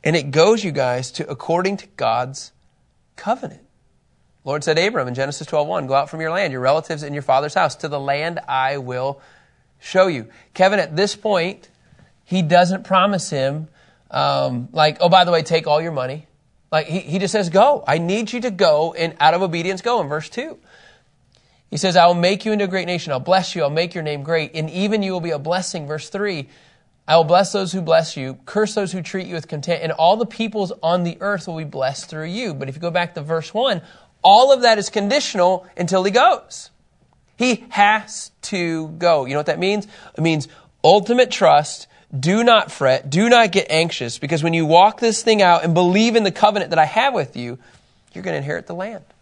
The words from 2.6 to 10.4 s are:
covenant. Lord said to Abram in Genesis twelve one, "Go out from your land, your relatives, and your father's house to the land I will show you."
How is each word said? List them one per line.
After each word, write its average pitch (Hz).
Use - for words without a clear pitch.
covenant. -
Lord 143
said 160
to 175
Abram 170
in 123
Genesis 139
twelve 151
one, 143
"Go 135
out 143
from 160
your 160
land, 175
your 127
relatives, 151
and 143
your 143
father's 139
house 170
to 165
the 143
land 147
I 131
will 131
show 190
you." 131